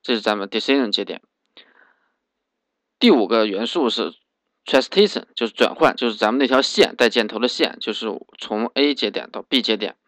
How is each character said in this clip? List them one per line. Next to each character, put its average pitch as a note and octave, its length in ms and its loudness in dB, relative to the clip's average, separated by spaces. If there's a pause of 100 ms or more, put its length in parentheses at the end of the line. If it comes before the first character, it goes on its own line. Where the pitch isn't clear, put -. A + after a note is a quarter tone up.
这 - 120 -4
是 A2 80 -2
咱 G#2+ 160 0
们 G2+ 100 -6
decision A#2+ 440 0
节 G#2 120 -4
点。 F2 180 -12 (1800)
第 B3 100 6
五 A#2+ 180 6
个 A2 200 2
元 G2+ 200 -4
素 C#3 220 0
是 G2 240 -4 (500)
translation， F#3 640 2 (100)
就 A#2 120 -4
是 G#2 40 -8
转 - 240 0
换， B2+ 200 4
就 B2 120 -2
是 A2 80 -2
咱 A2 160 2
们 B2 60 0
那 C#3 100 2
条 C3 140 4
线， - 340 2
带 A#2+ 140 4
箭 A2 180 0
头 A2 120 -8
的 B2 80 0
线， - 340 -2
就 A2+ 100 -6
是 A2 160 -6 (300)
从 A2 380 -6
A C#3+ 200 0
节 A2 160 -4
点 - 200 -8
到 G#2+ 100 -12
B B2+ 200 -2
节 G#2+ 140 -2
点 G2+ 220 -10 (100)